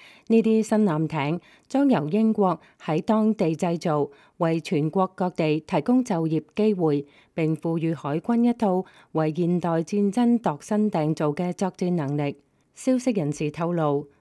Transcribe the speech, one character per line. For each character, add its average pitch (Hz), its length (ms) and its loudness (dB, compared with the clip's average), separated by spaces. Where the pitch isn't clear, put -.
呢 226 140 6
啲 220 200 4
新 214 240 2
艦 160 220 0
艇 156 320 -2
將 277 200 2
由 151 200 2
英 220 240 2
國 185 260 2
喺 156 180 0
當 214 320 2
地 165 220 0
製 170 220 -2
造， 151 320 0
為 165 220 0
全 156 300 -2
國 185 260 0
各 180 140 -2
地 156 320 -2
提 170 200 -2
供 247 220 2
就 202 120 -2
業 156 160 -2
機 214 180 2
會， 151 320 0
並 160 240 0
賦 170 200 -4
予 160 160 -2
海 147 260 -4
軍 233 300 0
一 233 40 2
套 190 300 0
為 156 220 0
現 175 260 0
代 175 100 -2
戰 190 420 0
爭 240 280 2
度 151 220 -2
身 214 280 -2
訂 156 240 0
造 151 180 -2
嘅 175 220 -4
作 185 180 -4
戰 180 220 -4
能 147 240 -2
力。 143 200 -4
消 254 240 0
息 247 140 -2
人 151 200 -2
士 151 200 -4
透 170 220 -4
露， 147 340 0